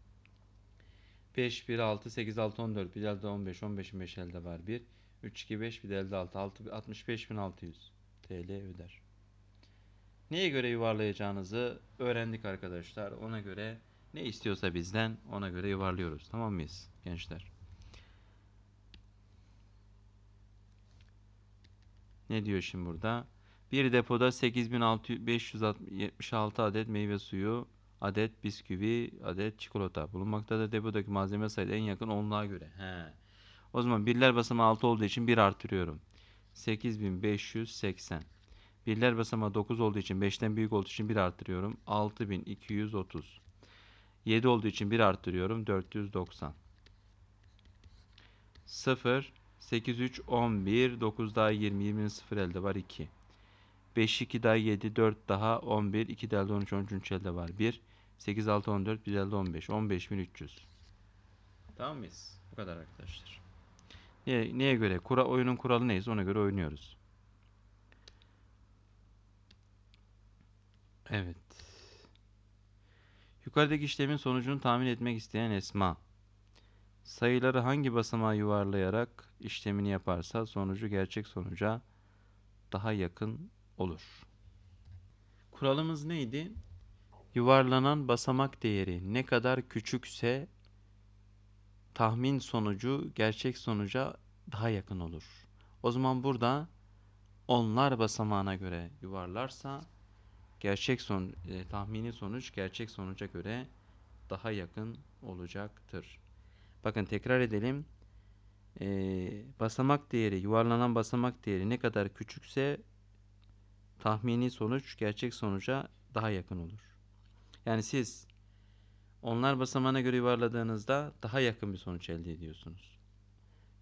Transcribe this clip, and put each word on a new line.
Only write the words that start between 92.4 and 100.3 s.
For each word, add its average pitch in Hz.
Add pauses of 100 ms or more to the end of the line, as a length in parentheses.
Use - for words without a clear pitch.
gerçek 110
sonuca 107 (340)
daha 110
yakın 98
olur. 82 (360)
O 123
zaman 131
burada 135 (800)
onlar 123
basamağına 104
göre 90 (100)
yuvarlarsa 110 (800)